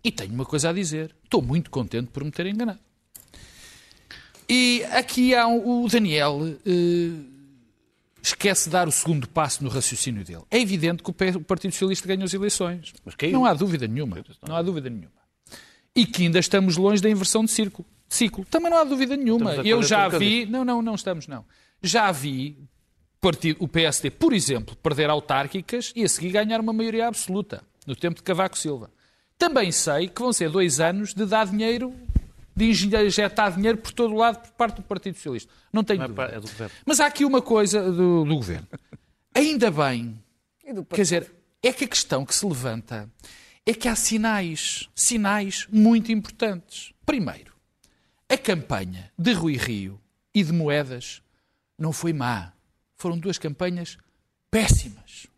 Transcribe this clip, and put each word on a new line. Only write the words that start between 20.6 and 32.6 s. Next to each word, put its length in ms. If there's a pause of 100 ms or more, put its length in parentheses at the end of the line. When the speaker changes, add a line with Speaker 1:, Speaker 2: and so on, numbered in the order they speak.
Speaker 1:
não, 180
não 140
estamos, 320
não. 180 (360)
Já 320
vi 440 (600)
partido... 420
o 60
P 160
S 180
D, 80
por 220
exemplo, 460
perder 320
autárquicas 840
e 120
a 20
seguir 220
ganhar 320
uma 100
maioria 340
absoluta 560 (240)
no 120
tempo 180
de 80
Cavaco 340
Silva. 320 (480)
Também 360
sei 340
que 140
vão 100
ser 180
dois 300
anos 340
de 120
dar 200
dinheiro, 480 (640)
de 160